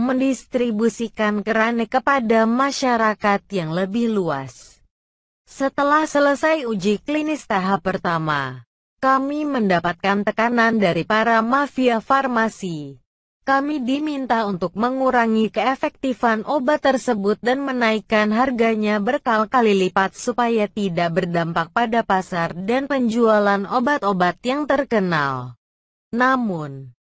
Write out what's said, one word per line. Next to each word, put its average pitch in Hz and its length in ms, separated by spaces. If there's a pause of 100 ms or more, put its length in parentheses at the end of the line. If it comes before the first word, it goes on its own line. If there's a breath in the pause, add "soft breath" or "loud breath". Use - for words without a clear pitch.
mendistribusikan 233 1400
Keranik 226 480
kepada 233 560
masyarakat 226 920 (120)
yang 165 160
lebih 202 480
luas. 143 640 (640)
Setelah 285 640
selesai 285 560
uji 208 400
klinis 302 400
tahap 190 400
pertama, 156 800 (320)
kami 269 480
mendapatkan 196 800
tekanan 226 560
dari 170 240
para 226 400
mafia 254 560
farmasi. 220 960 (500)
Kami 277 320
diminta 262 640
untuk 185 320
mengurangi 233 720
keefektifan 240 960
obat 294 400
tersebut 220 560
dan 254 240
menaikkan 220 720
harganya 226 640
berkali-kali 220 880
lipat 190 320
supaya 233 480
tidak 175 480
berdampak 170 560
pada 233 320
pasar 185 480
dan 233 400
penjualan 220 800
obat-obat 202 720
yang 277 240
terkenal. 165 880 (560)
Namun, 180 800 (100)